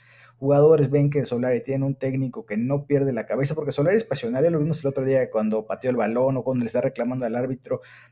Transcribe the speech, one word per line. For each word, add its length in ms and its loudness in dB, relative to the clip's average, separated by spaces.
jugadores 520 6
ven 200 2
que 140 0
Solari 380 -2
tiene 240 -2
un 100 -2
técnico 500 -4
que 120 -6
no 280 -2
pierde 280 2
la 120 -4
cabeza, 300 -2
porque 160 -6
Solari 240 2
es 80 2
pasional, 400 -2
ya 60 4
lo 100 0
vimos 240 -2
el 60 0
otro 160 -2
día 240 2
cuando 380 0
pateó 220 -4
el 60 0
balón 400 2
o 80 -4
cuando 200 -2
le 40 -4
está 140 -2
reclamando 440 -4
al 100 -4
árbitro, 440 -4